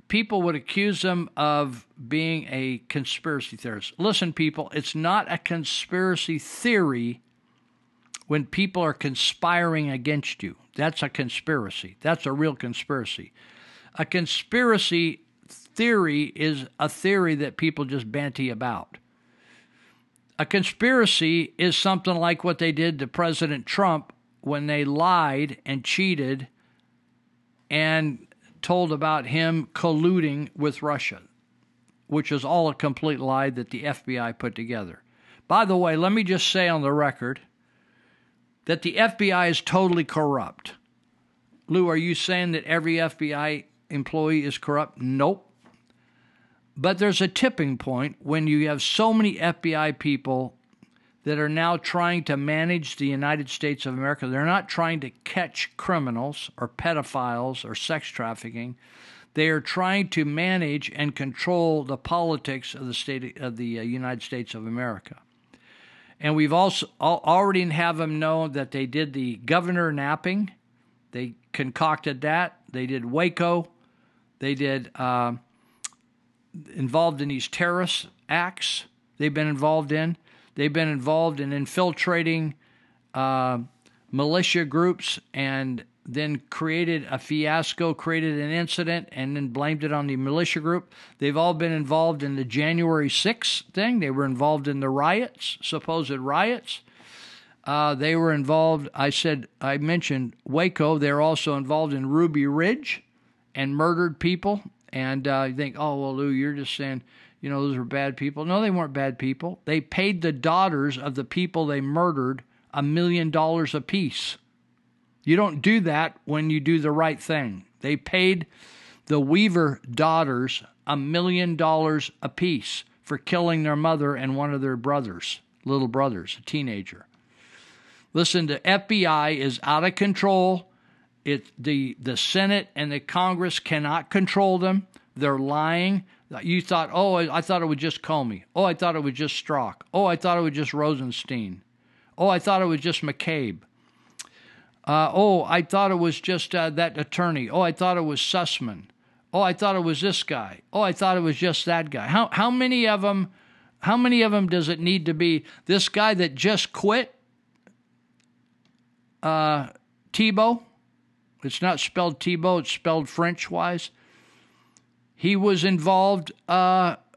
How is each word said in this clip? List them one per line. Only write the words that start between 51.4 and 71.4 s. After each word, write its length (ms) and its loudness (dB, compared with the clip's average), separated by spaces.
now 280 2
trying 460 0
to 120 0
manage 600 -2
the 100 -4
United 440 -2
States 360 -4
of 80 -4
America. 340 -4
They're 180 -2
not 240 0
trying 320 -2
to 80 -8
catch 680 -6
criminals 800 -4
or 100 -6
pedophiles 960 -4
or 120 -10
sex 320 -4
trafficking. 680 -8
They 140 2
are 120 0
trying 480 0
to 160 0
manage 720 -2
and 200 -2
control 680 0
the 140 -6
politics 760 -4
of 140 -10
the 80 -8
state 440 -8
of 180 -8
the, 220 -6
uh, 40 -8
United 400 -6
States 320 -8
of 100 -10
America. 520 -8
And 160 0
we've 180 2
also 340 2
al-, 240 2
already 460 4
have 280 0
them 200 -2
know 300 0
that 240 -6
they 160 -4
did 260 -4
the 220 -4
governor 560 0
napping. 580 -2
They 240 -8